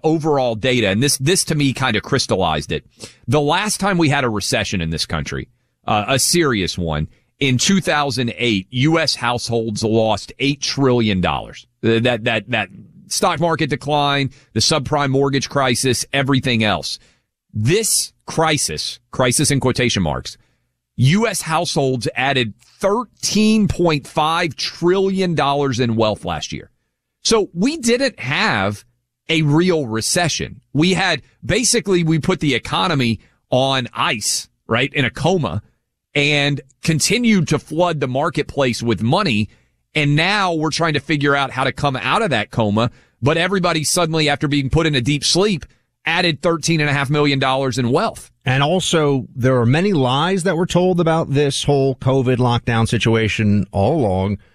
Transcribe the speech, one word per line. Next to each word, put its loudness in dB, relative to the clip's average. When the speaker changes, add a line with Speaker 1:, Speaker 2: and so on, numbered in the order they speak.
Speaker 1:
overall 0
data, 2
and 2
this, 0
this 0
to -2
me 2
kind -2
of -2
crystallized -2
it. -4
The 2
last 0
time 0
we 4
had 0
a 0
recession -2
in -4
this -4
country, -6
uh, 0
a 0
serious 0
one, -4
in 2
two 2
thousand -2
eight, 0
U 2
S -2
households -2
lost 0
eight -2
trillion 2
dollars. -4
Th-, 2
that, 0
that, -2
that -2
stock -2
market 0
decline, 0
the -2
subprime 0
mortgage 0
crisis, 0
everything 0
else. -2
This 0
crisis, -2
crisis 0
in 2
quotation 0
marks, -4
U 4
S -4
households -2
added 0
thirteen 0
point 0
five -2
trillion 0
dollars 0
in 0
wealth 0
last -6
year. -12
So 2
we -2
didn't -2
have -2
a 2
real 2
recession. -4
We 2
had, -2
basically, 0
we 2
put -2
the 0
economy 0
on 0
ice, -4
right, -2
in 0
a -2
coma, -2
and 0
continued 2
to 0
flood -2
the -2
marketplace -2
with 0
money. 0
And 2
now 0
we're -2
trying 0
to -2
figure 0
out -2
how -2
to 0
come -2
out 0
of 0
that -2
coma. 0
But 2
everybody 0
suddenly, 0
after 0
being 0
put 2
in 0
a 2
deep 0
sleep, 0
added 0
thirteen 0
and 0
a 0
half 0
million 2
dollars 0
in 0
wealth. -2
Speaker 2:
And 2
also, 0
there 2
are 4
many 2
lies 0
that 0
were 0
told 2
about 0
this 0
whole 2
covid 0
lockdown 0
situation 2
all 0
along. 0